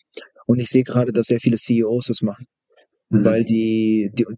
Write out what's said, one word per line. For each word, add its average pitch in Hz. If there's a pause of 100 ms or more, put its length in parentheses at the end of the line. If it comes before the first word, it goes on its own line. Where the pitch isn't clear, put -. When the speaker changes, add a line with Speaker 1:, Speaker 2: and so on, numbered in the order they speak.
(460)
Speaker 1:
Und 123
ich 120
sehe 127
gerade, 117
dass 113
sehr 117
viele 117
C 117
E 113
Os 117
das -
machen. 110 (640)
Speaker 2:
Mhm. 104
Speaker 1:
Weil 113
die, 110
die, 131 (120)